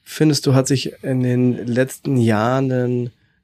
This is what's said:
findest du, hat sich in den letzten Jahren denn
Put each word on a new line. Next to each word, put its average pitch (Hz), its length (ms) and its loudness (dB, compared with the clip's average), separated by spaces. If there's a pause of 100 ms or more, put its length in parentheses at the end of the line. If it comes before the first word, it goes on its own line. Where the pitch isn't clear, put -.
findest 156 380 0
du, 139 80 4
hat 135 120 4
sich - 360 -4
in 131 200 -2
den 123 440 0
letzten 131 500 -2
Jahren 120 540 2
denn 123 400 -2 (340)